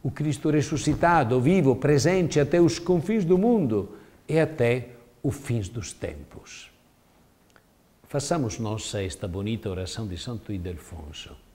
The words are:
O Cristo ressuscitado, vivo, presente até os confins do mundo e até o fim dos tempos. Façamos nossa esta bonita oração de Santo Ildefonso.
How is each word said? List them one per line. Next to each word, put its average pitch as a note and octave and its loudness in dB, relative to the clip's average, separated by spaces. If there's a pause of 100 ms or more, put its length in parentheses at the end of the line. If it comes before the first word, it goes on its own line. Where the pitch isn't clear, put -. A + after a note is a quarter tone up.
O C3 -2
Cristo D3+ -2
ressuscitado, D3 2
vivo, C3+ 4
presente D3+ 2
até D3+ 4
os E3 6
confins F#3 0
do F3+ 4
mundo F3+ 2 (320)
e D#3 2
até B2+ 0 (320)
o C#3 0
fim A#2 -4
dos G2+ -10
tempos. - -14 (1300)
Façamos C#3+ -4
nossa G#2+ -6
esta F#2 -8
bonita G2+ -6
oração F#2 -8
de F2+ -8
Santo A2 -10
Ildefonso. D#2+ -12 (180)